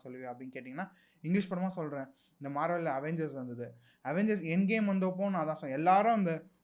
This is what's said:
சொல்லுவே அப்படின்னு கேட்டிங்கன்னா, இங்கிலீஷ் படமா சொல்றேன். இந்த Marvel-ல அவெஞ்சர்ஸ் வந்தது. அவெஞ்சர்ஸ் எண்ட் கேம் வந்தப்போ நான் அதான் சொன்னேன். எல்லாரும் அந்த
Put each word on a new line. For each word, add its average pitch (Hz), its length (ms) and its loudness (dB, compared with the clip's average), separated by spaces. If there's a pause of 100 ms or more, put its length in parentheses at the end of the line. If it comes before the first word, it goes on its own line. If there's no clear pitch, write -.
சொல்லுவே 127 260 -12
அப்படின்னு 127 240 -12
கேட்டிங்கன்னா, 135 380 -10 (300)
இங்கிலீஷ் 190 300 0
படமா 185 160 -2
சொல்றேன். 147 400 -6 (320)
இந்த 139 200 -6
Marvel-ல 165 320 0
அவெஞ்சர்ஸ் 151 420 -2
வந்தது. 123 420 -8 (280)
அவெஞ்சர்ஸ் 196 400 2
எண்ட் 175 240 2
கேம் 214 220 2
வந்தப்போ 190 400 0
நான் 165 180 0
அதான் 156 40 0
சொன்னேன். 139 260 -4
எல்லாரும் 190 360 6
அந்த 170 300 2 (200)